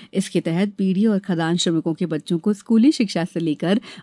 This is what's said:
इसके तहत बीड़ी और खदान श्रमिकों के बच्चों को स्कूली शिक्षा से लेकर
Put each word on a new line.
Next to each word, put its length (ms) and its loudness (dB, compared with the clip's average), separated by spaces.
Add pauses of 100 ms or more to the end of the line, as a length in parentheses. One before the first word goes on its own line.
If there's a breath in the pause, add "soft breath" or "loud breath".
(140 loud breath)
इसके 280 -2
तहत 360 -2
बीड़ी 280 0
और 140 2
खदान 380 -2
श्रमिकों 360 0
के 120 -4
बच्चों 340 -4
को 140 0
स्कूली 380 4
शिक्षा 340 0
से 140 -6
लेकर 420 0 (220 loud breath)